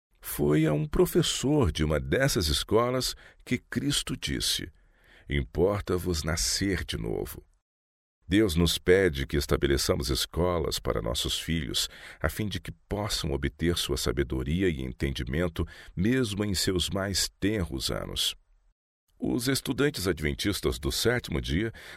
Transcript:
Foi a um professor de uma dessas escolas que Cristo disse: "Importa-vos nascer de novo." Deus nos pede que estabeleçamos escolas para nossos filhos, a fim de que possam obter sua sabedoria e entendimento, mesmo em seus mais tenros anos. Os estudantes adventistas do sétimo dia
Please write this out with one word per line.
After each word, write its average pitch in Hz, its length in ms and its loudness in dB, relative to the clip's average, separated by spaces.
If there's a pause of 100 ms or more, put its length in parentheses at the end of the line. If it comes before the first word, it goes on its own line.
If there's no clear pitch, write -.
(200)
Foi 147 460 2
a 156 60 2
um 151 140 0
professor 151 840 2
de 78 140 0
uma 76 160 2
dessas 110 480 2
escolas 120 680 0 (300)
que - 140 0
Cristo - 580 -2
disse: - 520 -4 (600)
"Importa-vos 87 960 0
nascer 82 600 0
de - 140 -6
novo." 53 460 -6 (800)
Deus 95 300 4
nos 85 200 4
pede 90 480 6
que 73 120 -2
estabeleçamos 69 720 2
escolas 82 720 0
para 57 200 -2
nossos - 380 -2
filhos, 80 500 -2 (320)
a - 80 0
fim 107 200 -2
de 92 100 -6
que - 140 -10 (160)
possam 101 420 -2
obter 69 460 0
sua 67 200 -2
sabedoria 65 720 0
e 69 140 -2
entendimento, 69 840 -4 (300)
mesmo 104 500 0
em 104 100 -2
seus 90 360 0
mais 95 480 -2
tenros 90 500 -2
anos. 50 460 -4 (840)
Os 127 300 0
estudantes 131 580 0
adventistas 76 720 -2
do 67 140 -2
sétimo 117 480 0
dia 82 320 -2 (240)